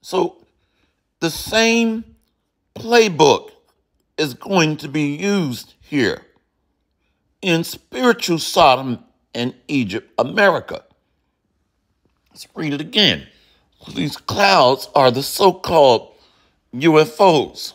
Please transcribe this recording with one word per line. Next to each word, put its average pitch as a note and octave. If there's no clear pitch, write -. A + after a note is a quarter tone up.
So -
the E3
same A3+
playbook F3
is D3
going D#3+
to D3+
be C#3+
used F3
here A#2
in E3+
spiritual -
Sodom C3+
and A#2+
Egypt, A#2+
America. E3
Let's -
read D#3
it C#3+
again. B2
These C#3
clouds E3
are C3
the C3
so-called D#3+
U D#3
F D#3
Os E3